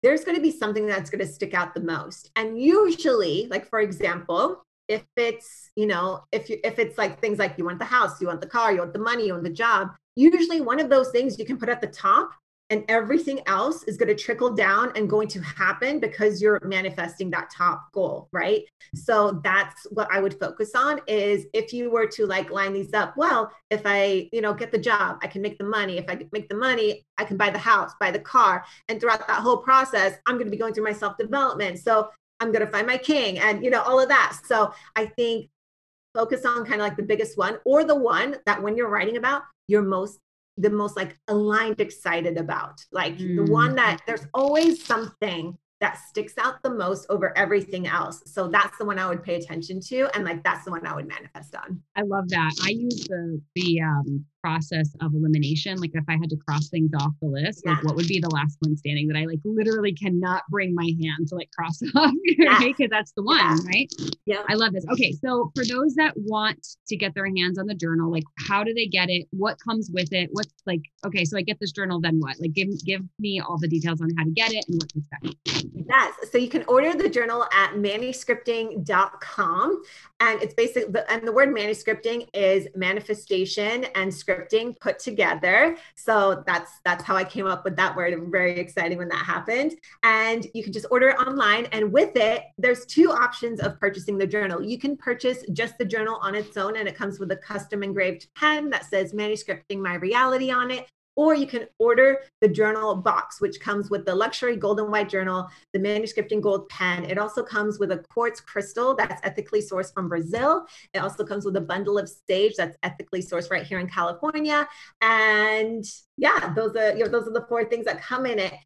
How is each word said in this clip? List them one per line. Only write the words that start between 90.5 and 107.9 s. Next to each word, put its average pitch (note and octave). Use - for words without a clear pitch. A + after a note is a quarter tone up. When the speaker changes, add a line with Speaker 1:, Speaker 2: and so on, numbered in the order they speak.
Speaker 1:
you A3+
can G3+
just G#3
order B3+
it A#3
online. A#3+
And G#3+
with D4+
it, A3+
there's B3
two E4
options A#3+
of -
purchasing G3
the G3
journal. F#3+
You A#3
can C#4
purchase B3+
just A3
the A#3+
journal A3
on G3
its G#3
own, G#3
and G#3
it D3+
comes G3
with F#3
a F#3+
custom G3+
engraved F#3+
pen D4+
that A#3
says F#3+
"Manuscripting G#3
My F#3
Reality" B3+
on B3
it, B3+
or D4+
you C#4
can A#3
order C4
the G#3+
journal G#3+
box, -
which -
comes G3+
with G3+
the F#3
luxury A#3
gold G#3
and G#3+
white G#3
journal, F#3
the G3
manuscript G#3+
and G#3+
gold G3
pen. F3+
It F#3+
also G#3+
comes G#3
with F#3+